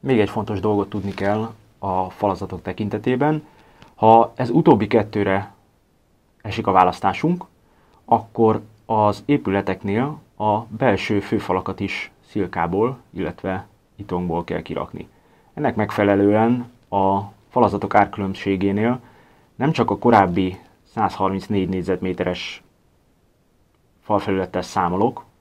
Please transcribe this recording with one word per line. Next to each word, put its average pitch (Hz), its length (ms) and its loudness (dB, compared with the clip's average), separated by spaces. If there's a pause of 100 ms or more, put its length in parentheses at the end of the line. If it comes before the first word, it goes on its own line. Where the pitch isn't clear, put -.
Még 127 200 2
egy 101 100 2
fontos 104 300 -4
dolgot 101 280 0
tudni 98 260 -6
kell 107 380 -2 (260)
a 92 320 -4
falazatok 92 520 -4
tekintetében. 123 840 -2 (480)
Ha 113 400 6
ez 123 160 -4
utóbbi 127 360 4
kettőre 101 680 0 (920)
esik 110 240 -4
a 98 60 2
választásunk, 95 720 0 (600)
akkor 110 580 2 (240)
az 107 380 0
épületeknél 104 920 -2 (180)
a 107 220 0
belső 107 600 0
főfalakat 95 600 -4
is - 300 -8 (160)
szilkából, 95 720 -2 (120)
illetve 92 560 -8 (300)
itongból 90 480 -4
kell 87 180 -6
kirakni. - 460 -10 (460)
Ennek 135 220 -4
megfelelően 107 920 2 (180)
a 98 320 0 (280)
falazatok 104 460 0
árkülönbségénél 98 1040 0 (540)
nem 139 180 0
csak 117 180 0
a 98 80 -2
korábbi 95 640 4 (240)
százharmincnégy 98 840 -2
négyzetméteres 90 960 -4 (1400)
falfelülettel 95 600 -2
számolok 92 600 -2 (160)